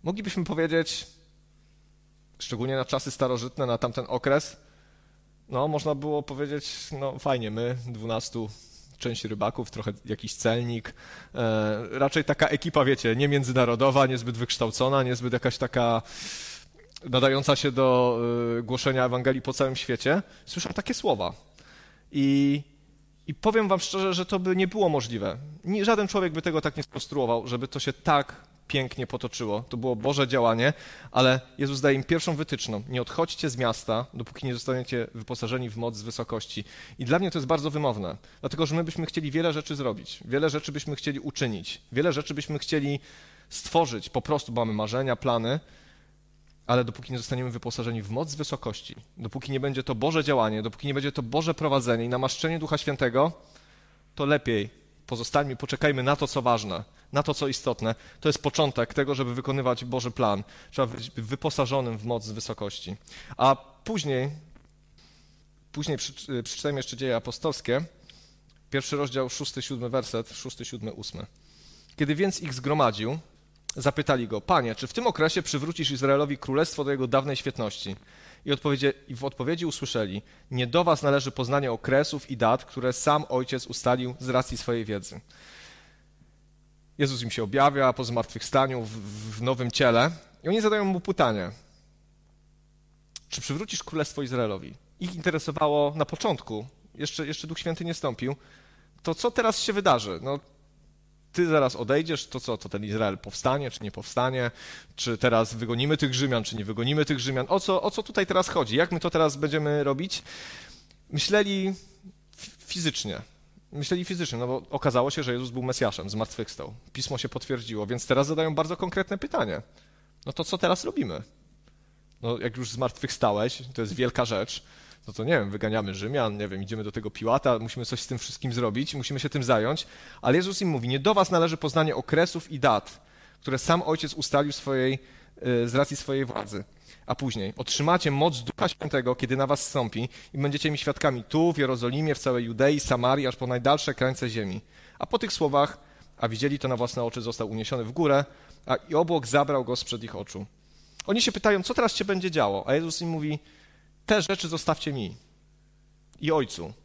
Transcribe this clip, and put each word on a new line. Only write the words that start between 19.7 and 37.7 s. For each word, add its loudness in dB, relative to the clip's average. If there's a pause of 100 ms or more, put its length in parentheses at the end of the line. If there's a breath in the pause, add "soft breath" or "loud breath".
świecie. 2 (240 loud breath)
Słyszę -6
takie -2
słowa. 0 (800 loud breath)
I, 4 (640)
i -6
powiem 2
wam 4
szczerze, 0
że -2
to 0
by 2
nie 4
było 2
możliwe. 0 (280)
Ni-, 0
żaden 4
człowiek 0
by -4
tego 0
tak -2
nie -6
skonstruował, 0
żeby -4
to -8
się -2
tak 0 (320)
pięknie -2
potoczyło. -4
To -8
było -2
Boże 2
działanie, 4 (380 loud breath)
ale 6 (180)
Jezus -2
daje 6
im -2
pierwszą 0
wytyczną. -4
„Nie -2
odchodźcie -2
z -6
miasta, 0
dopóki -8
nie -2
zostaniecie -2
wyposażeni -4
w -12
moc -4
z -10
wysokości”. -6 (340 loud breath)
I -6
dla 4
mnie 0
to -4
jest -2
bardzo 2